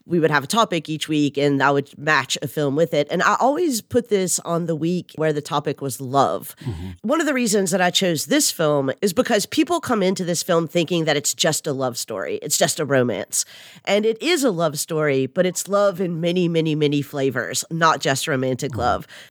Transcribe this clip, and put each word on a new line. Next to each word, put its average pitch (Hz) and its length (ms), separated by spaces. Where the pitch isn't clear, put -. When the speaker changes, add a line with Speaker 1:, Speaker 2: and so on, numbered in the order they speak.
Speaker 1:
we 175 160
would 156 120
have 143 120
a 135 40
topic 190 420
each 156 180
week 147 300
and 139 240
I 135 80
would 139 280
match 143 440
a 147 60
film 143 280
with 160 160
it. 151 200
And 180 100
I - 180
always 277 420
put - 280
this 190 300
on 170 260
the 170 100
week 165 400
where 156 160
the 147 120
topic 147 360
was 139 220
love. 123 540
Speaker 2:
Mm-hmm. 92 220
Speaker 1:
One 294 180
of 294 60
the 294 80
reasons 208 340
that 180 120
I 180 100
chose 175 340
this 285 240
film 147 420
is 196 100
because 220 320
people 320 340
come 233 220
into 185 240
this 165 160
film 170 260
thinking 170 380
that 147 120
it's - 180
just - 320
a 156 40
love 131 280
story. 95 420
It's - 160
just - 220
a 160 60
romance. 123 600
And 208 180
it 220 180
is 302 220
a 269 60
love 160 300
story, 147 480
but 180 180
it's 185 220
love 196 340
in 175 180
many, 170 300
many, 160 240
many 147 300
flavors, 127 640
not 160 320
just 135 260
romantic 131 440
Speaker 2:
Mm-hmm. 107 80
Speaker 1:
love. 110 280